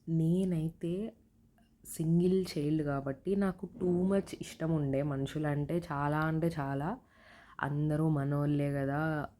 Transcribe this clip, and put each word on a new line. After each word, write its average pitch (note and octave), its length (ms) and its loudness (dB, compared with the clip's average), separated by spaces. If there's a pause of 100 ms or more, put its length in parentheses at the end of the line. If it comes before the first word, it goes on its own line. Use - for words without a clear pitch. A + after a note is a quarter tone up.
నేనైతే E3+ 1040 0 (760)
సింగిల్ F3 580 4 (120)
చైల్డ్ D3+ 260 0
కాబట్టి C#3 520 -2
నాకు F#3+ 320 0 (140)
too F3+ 300 2
much G3 300 0
ఇష్టం D#3+ 300 -4
ఉండే C#3 320 2
మనుషులంటే. D3 800 -2 (100)
చాలా D3 280 0
అంటే D#3+ 280 0
చాలా. D3 500 -4 (640)
అందరూ D3+ 480 0
మనోళ్ళే C#3+ 640 0
కదా C#3+ 520 -2 (140)